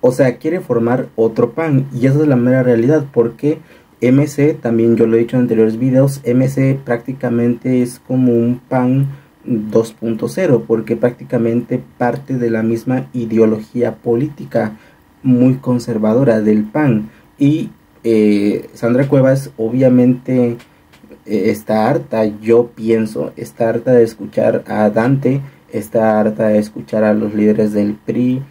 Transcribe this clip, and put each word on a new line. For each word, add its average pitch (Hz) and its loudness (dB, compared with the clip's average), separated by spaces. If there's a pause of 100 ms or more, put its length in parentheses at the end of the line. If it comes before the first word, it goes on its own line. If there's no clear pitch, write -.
O 127 2
sea, 127 0
quiere 170 -4
formar 117 -2
otro 113 0
pan, 156 -2
y 123 -2
esa 143 2
es 151 2
la 131 4
mera 127 2
realidad, 123 2
porque 120 -2 (420)
M 135 2
C, 147 0
también 117 0
yo 113 4
lo 113 2
he 117 4
dicho 120 -2
en 127 2
anteriores 110 2
videos, 131 0
M 127 0
C 135 0
prácticamente 123 -2
es 123 -6
como 127 0
un 120 0
pan 127 0 (360)
dos 110 -2
punto 113 -6
cero, 143 0
porque 113 -2
prácticamente 120 -2 (160)
parte 127 -4
de 120 -2
la 110 -2
misma 113 -4
ideología 110 -2
política 120 -4 (460)
muy 127 4
conservadora 117 0
del 107 2
pan. 120 0 (280)
Y, 147 0 (340)
eh, 104 2
Sandra 123 0
Cuevas 135 2
obviamente, 123 0 (680)
eh, 104 -2
está 110 0
harta, 123 -2
yo 110 2
pienso, 110 -2
está 117 -4
harta 120 -2
de 120 6
escuchar 110 -2
a 107 0
Dante, 131 0 (320)
está 110 0
harta 107 0
de 107 2
escuchar 107 -4
a 107 2
los 107 -4
líderes 107 0
del 104 -2
pri 127 -4